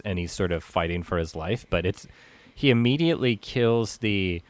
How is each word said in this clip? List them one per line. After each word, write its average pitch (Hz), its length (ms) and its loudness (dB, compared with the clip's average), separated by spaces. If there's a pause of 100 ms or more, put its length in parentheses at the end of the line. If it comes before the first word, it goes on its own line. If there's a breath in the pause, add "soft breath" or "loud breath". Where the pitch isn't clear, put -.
and 92 140 -2
he's 87 120 -4
sort 92 200 0
of 82 120 -2
fighting 85 380 -2
for 90 160 -2
his 82 180 -2
life. 85 360 -4
But 87 160 0
it's, - 180 -4 (480 loud breath)
he - 160 2
immediately 127 680 2
kills 117 600 0
the, 95 520 0